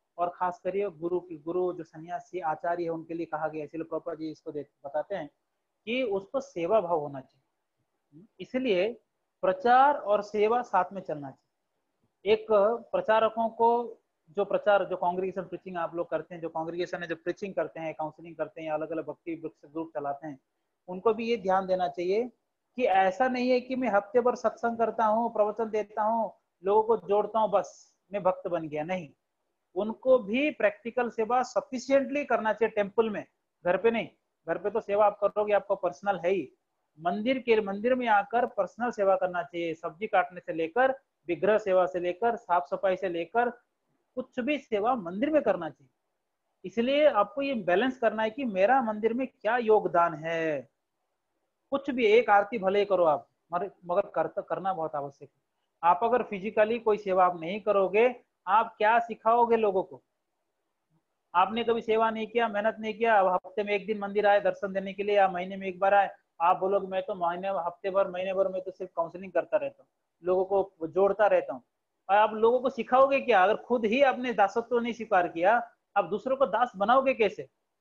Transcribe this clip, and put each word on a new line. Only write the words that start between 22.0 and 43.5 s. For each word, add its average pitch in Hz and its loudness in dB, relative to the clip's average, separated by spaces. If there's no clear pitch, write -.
कि 247 -2
ऐसा 190 2
नहीं 247 -2
है 254 4
कि 254 -6
मैं 247 -2
हफ्ते 202 2
भर 240 2
सत्संग 233 -4
करता 226 0
हूँ, 226 0
प्रवचन 214 0
देता 208 -4
हूँ, 220 -2
लोगों 208 4
को 220 2
जोड़ता 202 0
हूँ, 214 2
बस - -2
मैं 196 -6
भक्त 185 0
बन 170 -4
गया, 151 -6
नहीं। 175 -6
उनको 220 2
भी 240 0
practical 233 -2
सेवा 226 0
sufficiently 262 -2
करना 214 0
चाहिए 214 0
temple 214 0
में, 202 -8
घर 180 2
पे 226 2
नहीं। 226 -4
घर 170 -2
पे 185 -4
तो 208 -2
सेवा 202 2
आप 202 2
करोगे, 208 0
आपको 196 0
personal 190 -4
है 180 2
ही। 175 -2
मंदिर 214 -2
के, 226 2
मंदिर 208 -2
में 247 -4
आकर 220 2
personal 220 -4
सेवा 196 2
करना 180 -2
चाहिए, 170 -4
सब्जी 165 -8
काटने 180 0
से 175 -10
लेकर, 233 0
विग्रह 185 2
सेवा 185 2
से 180 -4
लेकर, 180 -2
साफ 175 -2
सफाई 190 -2
से 190 -4
लेकर, 170 -2